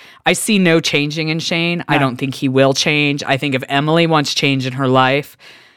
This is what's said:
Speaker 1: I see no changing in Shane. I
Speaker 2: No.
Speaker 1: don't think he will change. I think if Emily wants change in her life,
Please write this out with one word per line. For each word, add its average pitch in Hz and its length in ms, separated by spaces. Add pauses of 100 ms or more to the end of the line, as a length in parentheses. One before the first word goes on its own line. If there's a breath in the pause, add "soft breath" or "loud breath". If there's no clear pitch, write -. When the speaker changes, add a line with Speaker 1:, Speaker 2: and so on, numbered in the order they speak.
(260 loud breath)
Speaker 1:
I 175 80
see 208 240
no 165 220
changing 156 500
in 160 100
Shane. 170 480
I 143 60
Speaker 2:
No. 143 60
Speaker 1:
don't 127 180
think 135 180
he 139 140
will 135 240
change. 147 540
I 135 100
think 143 160
if 131 160
Emily 156 380
wants 151 260
change 135 320
in 131 80
her 135 140
life, 131 500 (400 soft breath)